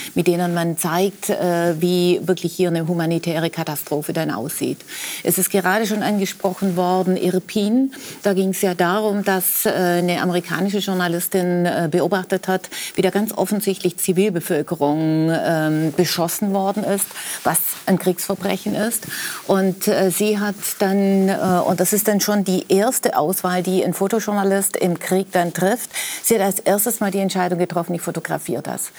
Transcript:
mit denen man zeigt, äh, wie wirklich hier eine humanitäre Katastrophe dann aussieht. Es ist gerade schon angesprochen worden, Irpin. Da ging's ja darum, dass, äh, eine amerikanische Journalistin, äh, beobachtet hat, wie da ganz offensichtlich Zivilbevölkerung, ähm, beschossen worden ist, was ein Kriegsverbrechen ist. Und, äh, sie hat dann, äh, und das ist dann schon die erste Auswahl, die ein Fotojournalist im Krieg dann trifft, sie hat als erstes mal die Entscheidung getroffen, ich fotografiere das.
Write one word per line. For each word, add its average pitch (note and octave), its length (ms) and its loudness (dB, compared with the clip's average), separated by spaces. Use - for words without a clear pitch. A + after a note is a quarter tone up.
mit E3+ 120 0
denen F3 260 2
man E3+ 240 0
zeigt, F#3 540 0
äh, E3+ 500 0
wie F3+ 420 4
wirklich F3 300 0
hier F3+ 160 0
eine E3 180 0
humanitäre E3 640 0
Katastrophe D3+ 640 -4
dann D#3+ 180 -2
aussieht. B2+ 500 -4
Es - 140 2
ist F3+ 100 0
gerade G3 380 2
schon G#3+ 160 -2
angesprochen F#3+ 760 -2
worden, F#3 400 2
Irpin. G#3 800 0
Da G3+ 120 2
ging's F#3+ 260 0
ja F#3 140 2
darum, G3+ 500 2
dass, F#3+ 400 0
äh, G#3+ 60 2
eine F3 500 2
amerikanische F3+ 600 0
Journalistin, F3+ 840 0
äh, E3 260 0
beobachtet F#3 560 0
hat, F#3 220 -2
wie - 60 2
da F#3+ 80 2
ganz G#3 240 0
offensichtlich F#3+ 640 -2
Zivilbevölkerung, D#3+ 1400 0
ähm, D#3 460 0
beschossen F3+ 560 0
worden G3 300 0
ist, G3 240 0
was D#3 140 2
ein F#3+ 140 4
Kriegsverbrechen F#3+ 760 -2
ist. G#3+ 300 -4
Und, F#3+ 400 2
äh, F#3 240 4
sie G#3 300 0
hat G#3 160 -2
dann, G3 480 4
äh, G3 80 2
und E3+ 140 2
das F#3 140 2
ist G#3 160 0
dann G3+ 120 2
schon G#3 220 2
die F#3 260 0
erste G#3+ 480 2
Auswahl, F3+ 460 0
die F#3 220 2
ein F3 100 0
Fotojournalist G3 840 0
im F3 220 0
Krieg F#3+ 320 0
dann F3 220 0
trifft, G3 380 0
sie A#3 100 2
hat G3 60 2
als F#3+ 180 0
erstes G#3 400 0
mal G3 140 0
die G3 80 -2
Entscheidung F3+ 400 0
getroffen, F3 340 -2
ich E3+ 80 -4
fotografiere D#3 580 -4
das. - 380 -8